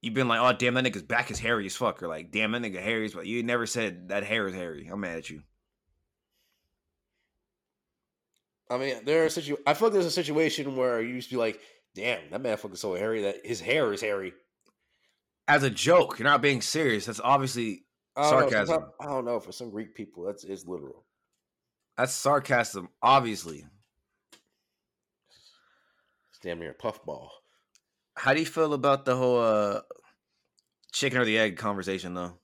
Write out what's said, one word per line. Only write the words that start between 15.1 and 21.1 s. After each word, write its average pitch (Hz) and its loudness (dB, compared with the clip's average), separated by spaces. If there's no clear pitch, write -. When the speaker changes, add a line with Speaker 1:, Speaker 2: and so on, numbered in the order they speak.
Speaker 1:
As 147 6
a 135 2
joke, 156 4
you're 117 2
not 143 6
being 135 2
serious. 127 0
That's 113 -8
obviously 123 0
Speaker 2:
I 143 0
don't 151 6
know, 131 6
Speaker 1:
sarcasm. 107 2
Speaker 2:
sometimes, 160 0
I - -12
don't 131 -4
know. 120 -2
For - -18
some 120 -14
Greek 107 -10
people, 98 -14
that's, 101 -8
it's 92 -12
literal. 76 -12